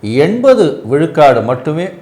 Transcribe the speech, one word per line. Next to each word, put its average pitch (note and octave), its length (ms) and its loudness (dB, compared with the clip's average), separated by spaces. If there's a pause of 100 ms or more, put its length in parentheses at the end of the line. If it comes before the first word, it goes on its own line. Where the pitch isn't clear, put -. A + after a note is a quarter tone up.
எண்பது F3+ 800 0
விழுக்காடு C#3+ 580 2
மட்டுமே D3+ 480 -6 (120)